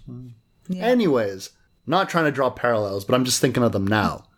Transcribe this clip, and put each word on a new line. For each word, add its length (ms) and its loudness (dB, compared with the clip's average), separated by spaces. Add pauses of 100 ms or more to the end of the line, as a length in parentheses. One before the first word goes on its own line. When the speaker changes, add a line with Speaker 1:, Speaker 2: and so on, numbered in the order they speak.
Speaker 1:
Hmm. 220 -14 (400)
Speaker 2:
Yeah. 180 -4
Speaker 1:
Anyways, 640 2 (360)
not 220 0
trying 160 0
to 80 2
draw 180 0
parallels, 540 -2
but 100 2
I'm 100 2
just 160 -2
thinking 220 2
of 100 4
them 140 0
now. 380 0 (140)